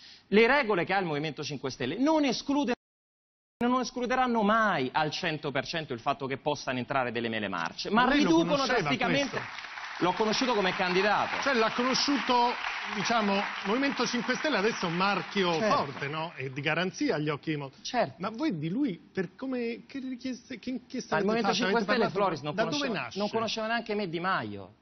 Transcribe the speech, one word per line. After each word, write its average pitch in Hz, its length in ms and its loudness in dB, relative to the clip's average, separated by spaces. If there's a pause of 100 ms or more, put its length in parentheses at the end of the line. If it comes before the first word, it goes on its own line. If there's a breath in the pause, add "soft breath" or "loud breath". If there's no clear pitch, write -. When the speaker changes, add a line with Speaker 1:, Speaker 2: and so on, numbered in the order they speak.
(280 loud breath)
Speaker 1:
Le 220 180 6
regole 214 400 2
che 185 80 -2
ha 196 40 2
il 190 60 0
Movimento 151 400 -4
Cinque 131 240 -6
Stelle 139 300 -4
non 302 260 4
escludono, 277 480 0 (920)
non 254 160 2
escluderanno 240 600 0
mai 196 500 2
al 151 180 2
cento 156 400 -4
per 131 140 -2
cento 156 300 -6
il 113 60 -8
fatto 139 260 -2
che 131 100 -2
possano 135 420 -4
entrare 123 340 0
delle 117 180 -2
mele 107 180 -2
marce, 90 400 -4
ma 226 160 4
Speaker 2:
Ma 247 60 4
lei 285 100 6
lo 190 80 6
Speaker 1:
riducono 330 220 6
Speaker 2:
conosceva 262 300 2
Speaker 1:
drasticamente. 208 500 0
Speaker 2:
questo? - 180 -8 (520)
Speaker 1:
L'ho 180 120 2
conosciuto 220 420 2
come 190 200 2
candidato. 185 640 2
Speaker 2:
Cioè 277 140 2
l'ha 220 160 4
conosciuto, 247 800 2 (440)
diciamo, 208 460 2 (240)
Movimento 254 420 0
Cinque 247 280 0
Stelle 277 240 0
adesso 202 260 0
è 175 40 0
un 165 80 -2
marchio 185 580 2
Speaker 1:
Certo. 214 220 2
Speaker 2:
forte, 139 320 -2
no? 160 260 -6
È 135 160 -8
di 135 100 -8
garanzia 175 540 0
agli 151 160 0
occhi 151 200 -4
di 151 60 -2
molti. 139 260 -10
Speaker 1:
Certo. 208 360 0
Speaker 2:
Ma 190 100 -4
voi 226 300 -2
di 156 100 -4
lui, 220 300 -2
per - 360 -6
come, 240 520 -6
che 277 140 -12
richieste, 254 580 -10
che - 120 -10
inchieste - 440 -6
Speaker 1:
Ma 160 60 2
il 196 80 2
Speaker 2:
avete 220 180 2
Speaker 1:
Movimento - 0 -
Speaker 2:
fatto? 185 80 2
Speaker 1:
Cinque 185 220 2
Speaker 2:
Avete 220 80 2
Speaker 1:
Stelle, 247 140 2
Speaker 2:
parlato 202 200 2
Speaker 1:
Floris, 180 240 2
non 151 120 -4
Speaker 2:
da 208 100 0
dove 285 120 -2
Speaker 1:
conosceva, 247 280 -2
Speaker 2:
nasce? 120 140 -8
Speaker 1:
non 208 120 0
conosceva 220 380 -2
neanche 226 260 -2
me 202 160 -2
Di 165 100 -2
Maio. 110 600 -4